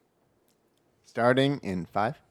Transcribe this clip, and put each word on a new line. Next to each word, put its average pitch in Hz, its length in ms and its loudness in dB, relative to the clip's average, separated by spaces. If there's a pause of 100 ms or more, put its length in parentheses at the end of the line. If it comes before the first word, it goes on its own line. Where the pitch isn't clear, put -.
(1080)
Starting 127 560 2
in 90 240 -6
five 110 340 -4 (100)